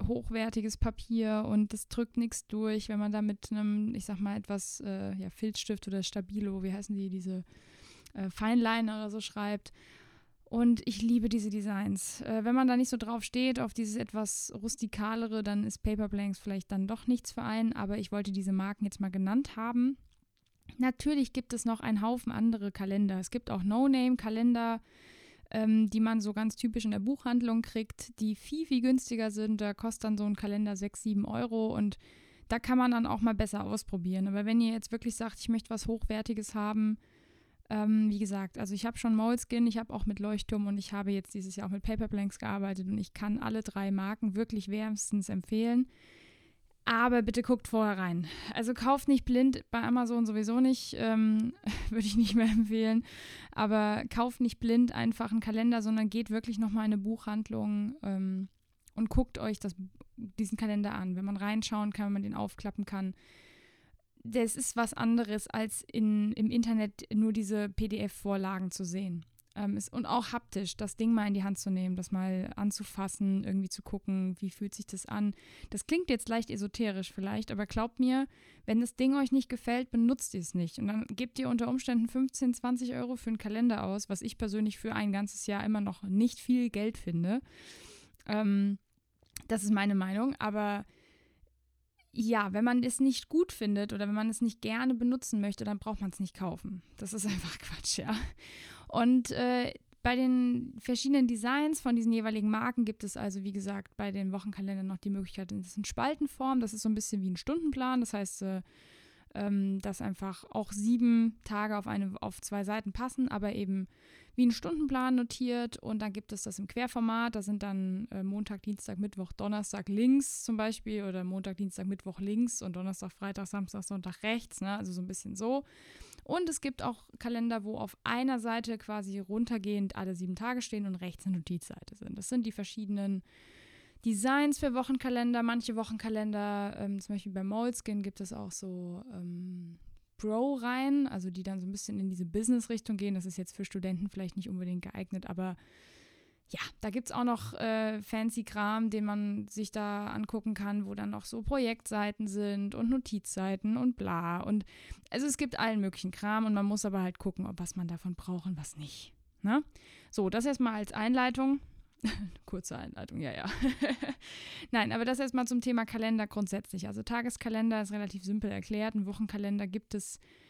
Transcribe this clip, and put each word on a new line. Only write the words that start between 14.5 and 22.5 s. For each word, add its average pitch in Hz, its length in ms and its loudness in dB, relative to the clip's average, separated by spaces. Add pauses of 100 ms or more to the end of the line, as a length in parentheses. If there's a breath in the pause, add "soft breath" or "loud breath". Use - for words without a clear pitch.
rustikalere, 220 840 -2
dann 202 180 0
ist 214 200 -4
Paper 214 260 2
Planks 202 300 -2
vielleicht 196 340 -6
dann 196 160 0
doch 226 180 -4
nichts 247 260 2
für 233 100 -6
einen, 226 320 0
aber 202 240 -2
ich 196 120 -6
wollte 202 220 -2
diese 190 200 0
Marken 196 340 0
jetzt - 140 -6
mal 190 100 0
genannt 196 460 2
haben. 240 420 2 (800)
Natürlich 262 540 2
gibt 254 200 -4
es 233 120 -4
noch 226 160 0
einen 214 220 0
Haufen 233 300 0
andere 208 400 2